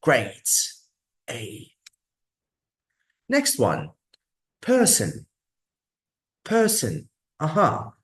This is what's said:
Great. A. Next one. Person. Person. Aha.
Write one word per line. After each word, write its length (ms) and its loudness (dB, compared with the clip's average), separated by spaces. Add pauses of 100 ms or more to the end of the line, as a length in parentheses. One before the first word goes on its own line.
Great. 480 0 (800)
A. 420 -14 (1600)
Next 320 0
one. 320 0 (720)
Person. 680 2 (1160)
Person. 640 0 (300)
Aha. 540 0 (100)